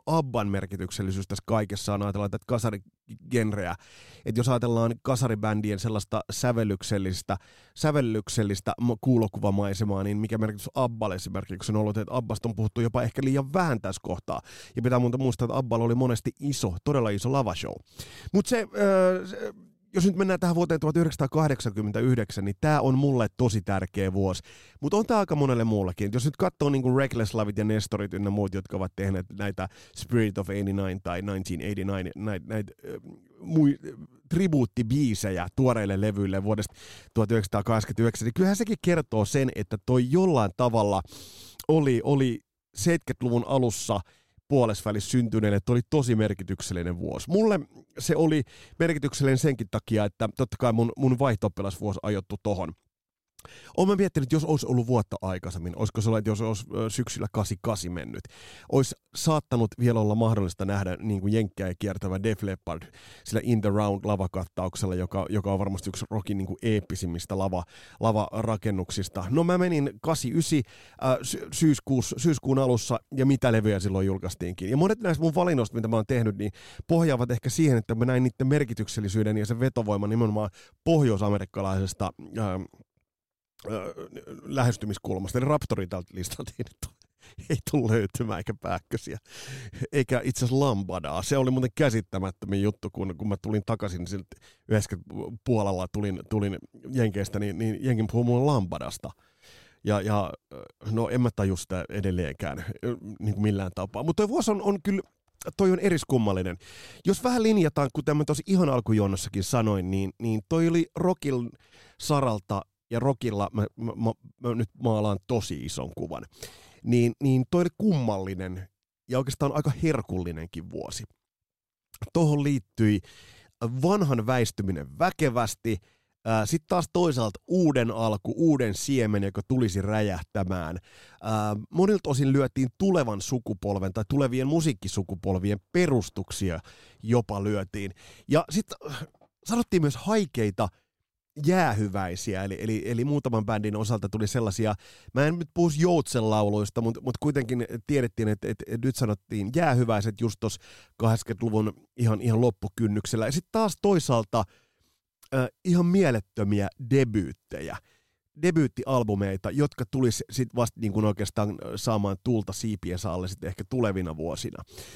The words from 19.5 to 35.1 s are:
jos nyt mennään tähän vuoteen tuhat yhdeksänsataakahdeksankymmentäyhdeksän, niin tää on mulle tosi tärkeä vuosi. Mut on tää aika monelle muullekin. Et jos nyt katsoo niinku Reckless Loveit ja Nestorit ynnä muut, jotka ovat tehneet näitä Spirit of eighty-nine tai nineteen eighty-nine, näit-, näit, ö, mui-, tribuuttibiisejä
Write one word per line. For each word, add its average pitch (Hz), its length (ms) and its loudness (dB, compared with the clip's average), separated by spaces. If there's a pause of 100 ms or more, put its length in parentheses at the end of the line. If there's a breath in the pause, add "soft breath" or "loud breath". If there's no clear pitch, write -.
jos 185 120 4
nyt 185 100 4
mennään 190 240 2
tähän 175 160 4
vuoteen 165 240 2
tuhat 151 160 2
yhdeksänsataakahdeksankymmentäyhdeksän, 123 1500 0
niin 101 160 -2
tää 151 200 4
on 131 180 4
mulle 135 280 4 (100)
tosi 113 260 2
tärkeä 95 500 -2
vuosi. 95 300 0 (380 loud breath)
Mut 147 140 0
on 214 120 4
tää 226 120 4
aika 175 180 0
monelle 127 280 4
muullekin. 101 420 0
Et 101 80 -4
jos 120 100 0
nyt 143 120 0
katsoo 160 340 2
niinku 127 260 2
Reckless 123 380 0
Loveit 104 240 0
ja 107 60 2
Nestorit 104 500 -2
ynnä 101 160 -2
muut, 98 240 0
jotka 98 220 -6
ovat 95 200 -4
tehneet 95 300 -2 (120)
näitä 98 300 -6 (280 loud breath)
Spirit 110 420 0
of 95 120 -4
eighty-nine 98 520 -2
tai 90 200 -6
nineteen 95 380 -6
eighty-nine, 98 560 -4
näit-, 98 300 -6
näit, 107 200 -6 (180)
ö, - 160 -12 (400)
mui-, 151 380 4 (500)
tribuuttibiisejä 123 1200 2 (100)